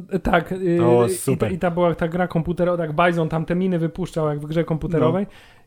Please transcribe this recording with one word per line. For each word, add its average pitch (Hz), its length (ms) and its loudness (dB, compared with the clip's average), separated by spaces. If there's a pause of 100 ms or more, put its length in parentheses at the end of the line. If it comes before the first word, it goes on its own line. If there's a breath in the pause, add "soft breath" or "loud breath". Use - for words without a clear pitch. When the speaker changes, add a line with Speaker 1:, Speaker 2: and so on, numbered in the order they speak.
(240)
Speaker 1:
Tak, 170 280 0
y, 185 280 0
Speaker 2:
To 120 260 6
Speaker 1:
i 117 40 0
Speaker 2:
super. - 400 0
Speaker 1:
ta, 190 60 -4
i 160 40 -4
ta 180 120 0
była 170 240 2
ta 170 120 -4
gra 175 200 -2
komputerowa, 175 500 0
tak 160 180 -4
Bison 170 340 2
tam 160 160 -2
te 170 100 -2
miny 180 240 0
wypuszczał 160 500 -2
jak 147 100 -2
w 151 60 -10
grze 160 180 0
komputerowej. 160 640 0
Speaker 2:
No. - 20 -20 (360 soft breath)